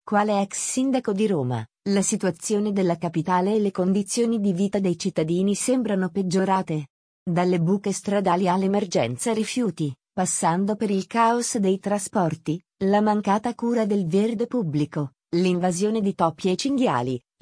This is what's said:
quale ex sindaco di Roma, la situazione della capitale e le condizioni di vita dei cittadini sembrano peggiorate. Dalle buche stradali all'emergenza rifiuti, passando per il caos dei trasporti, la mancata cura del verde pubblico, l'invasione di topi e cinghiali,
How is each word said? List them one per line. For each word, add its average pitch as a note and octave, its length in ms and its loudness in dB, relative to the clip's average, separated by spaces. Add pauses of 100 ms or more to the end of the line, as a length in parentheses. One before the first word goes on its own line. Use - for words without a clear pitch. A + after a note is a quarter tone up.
quale G#3 360 0
ex G3 160 -2
sindaco C4 580 -2
di G3+ 120 0
Roma, B2+ 400 0 (240)
la G3 140 2
situazione G#3 680 -2
della F#3 240 2
capitale F3+ 600 0
e A3 40 2
le G3+ 120 0
condizioni G#3 680 0
di G3+ 140 0
vita G3+ 240 0
dei F3+ 220 0
cittadini F3+ 560 0
sembrano G#3+ 540 0
peggiorate. F#3 800 0 (380)
Dalle F3+ 320 2
buche G3 320 0
stradali F#3+ 560 0
all'emergenza F#3+ 840 0
rifiuti, G#3 580 -2 (220)
passando F#3+ 640 0
per G#3 160 -2
il F#3+ 160 -2
caos A#3 500 2
dei G3 220 2
trasporti, F#3 840 -2 (200)
la G3+ 180 4
mancata G#3+ 540 0
cura A#3 320 0
del G3+ 180 0
verde G#3 400 0
pubblico, D3+ 680 -2 (160)
l'invasione F3+ 720 0
di G3 120 0
topi F3 380 0
e F#3 40 0
cinghiali, D#3+ 640 0 (220)